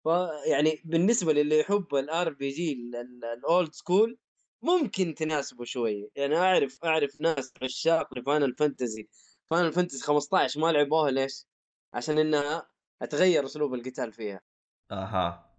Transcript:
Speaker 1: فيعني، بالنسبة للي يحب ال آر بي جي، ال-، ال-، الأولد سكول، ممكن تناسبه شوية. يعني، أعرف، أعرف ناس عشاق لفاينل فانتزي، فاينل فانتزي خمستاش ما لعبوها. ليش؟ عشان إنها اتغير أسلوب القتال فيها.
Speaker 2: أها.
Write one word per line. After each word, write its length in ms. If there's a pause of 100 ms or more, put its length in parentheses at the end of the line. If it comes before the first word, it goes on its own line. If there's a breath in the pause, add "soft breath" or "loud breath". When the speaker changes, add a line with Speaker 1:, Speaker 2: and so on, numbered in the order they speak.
Speaker 1:
فيعني، 800
بالنسبة 480
للي 280
يحب 340
ال 160
آر 200
بي 180
جي، 240
ال-، 240
ال-، 280 (140)
الأولد 340
سكول، 460 (440)
ممكن 520
تناسبه 500
شوية. 520
يعني، 200
أعرف، 480
أعرف 360
ناس 320 (100)
عشاق 560
لفاينل 400
فانتزي، 500 (420 soft breath)
فاينل 220
فانتزي 300
خمستاش 540
ما 160
لعبوها. 380
ليش؟ 360 (480)
عشان 240
إنها 500 (340)
اتغير 420
أسلوب 300
القتال 380
فيها. 280 (520)
Speaker 2:
أها. 680